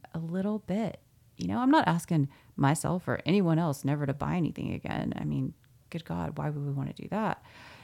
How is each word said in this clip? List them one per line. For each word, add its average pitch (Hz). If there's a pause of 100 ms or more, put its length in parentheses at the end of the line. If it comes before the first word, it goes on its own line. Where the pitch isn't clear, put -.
(120)
a 165
little 190
bit. 208 (380)
You 175
know, 202
I'm 254
not 311
asking 165 (280)
myself 151
or -
anyone 170
else 160
never 147
to 139
buy 143
anything -
again. -
I -
mean, 139 (340)
good 165
God, 165
why 147
would 147
we 139
wanna 139
do -
that? 208 (420)